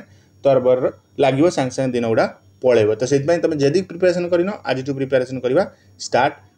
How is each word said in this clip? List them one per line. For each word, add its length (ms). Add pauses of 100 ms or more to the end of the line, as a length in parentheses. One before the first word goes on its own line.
(440)
ତରବର 480 (280)
ଲାଗିବ, 280
ସାଙ୍ଗେ 260
ସାଙ୍ଗେ 180
ଦିନ 160
ଗୁଡ଼ା 180 (360)
ପଳେଇବ। 320
ତ 100
ସେଥିପାଇଁ 340
ତମେ 180
ଯଦି 260
ପ୍ରିପାରେସନ୍ 480
କରିନ, 200 (160)
ଆଜିଠୁ 280
ପ୍ରିପାରେସନ୍ 460
କରିବା 240 (360)
ଷ୍ଟାର୍ଟ 340 (240)